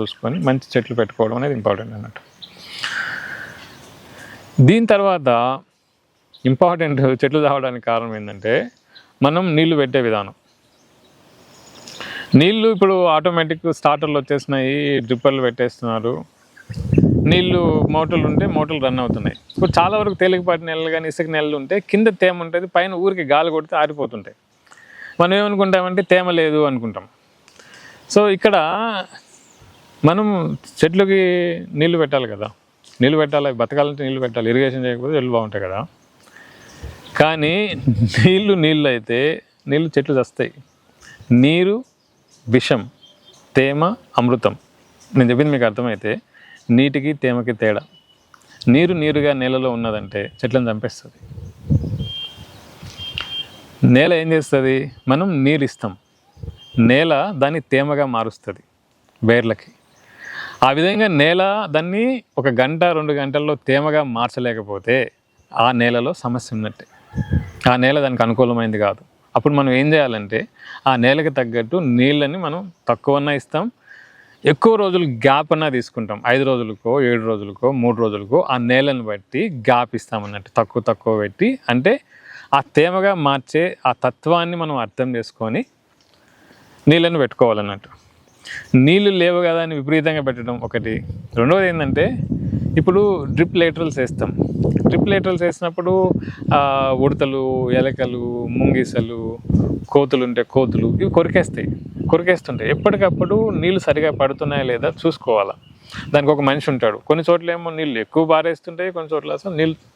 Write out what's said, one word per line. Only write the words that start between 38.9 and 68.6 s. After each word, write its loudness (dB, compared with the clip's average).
నీళ్లు 0
చెట్లు 2
చస్తాయి. -6
నీరు 4
విషం, 2
తేమ 2
అమృతం. 2
నేను 6
చెప్పింది 2
మీకు 0
అర్థమైతే -2
నీటికి 2
తేమకి -2
తేడా. -2
నీరు 4
నీరుగా 0
నేలలో -2
ఉన్నదంటే -6
చెట్లను 0
చంపేస్తుంది. -10
నేల 4
ఏం -2
చేస్తుంది? 0
మనం 0
నీరు 2
ఇస్తాం, -8
నేల 2
దాన్ని 0
తేమగా 0
మారుస్తుంది -6
వేర్లకి. 2
ఆ 6
విధంగా 2
నేల 2
దాన్ని -2
ఒక 0
గంట 2
రెండు 0
గంటల్లో -2
తేమగా 2
మార్చలేకపోతే -2
ఆ 4
నేలలో 0
సమస్య -6
ఉన్నట్టే, -8
ఆ 4
నేల 2
దానికి 0
అనుకూలమైంది 2